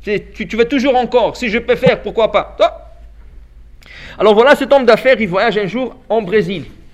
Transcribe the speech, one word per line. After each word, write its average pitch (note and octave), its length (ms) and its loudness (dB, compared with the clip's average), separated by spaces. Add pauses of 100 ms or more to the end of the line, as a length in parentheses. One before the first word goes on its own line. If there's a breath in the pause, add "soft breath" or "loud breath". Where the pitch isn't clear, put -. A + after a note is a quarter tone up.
C'est, - 320 -6
tu, F#3 160 -12
tu - 80 -8
veux A#3 80 2
toujours B3+ 320 0
encore. A#3+ 400 0
Si B3 120 -6
je G#3 100 -2
peux A#3+ 180 0
faire, B3 260 0
pourquoi G#3+ 300 -2
pas ? - 280 -2
Ah. - 260 -2 (1300 loud breath)
Alors G#3 160 4
voilà, B3 220 6
cet C4+ 160 0
homme C#4 140 4
d'affaires, A#3 340 2
il G#3+ 80 -2
voyage F#3+ 300 -2
un G#3 80 -4
jour A3+ 300 -8 (120)
en A3 140 -2
Brésil. F3+ 420 -2 (300)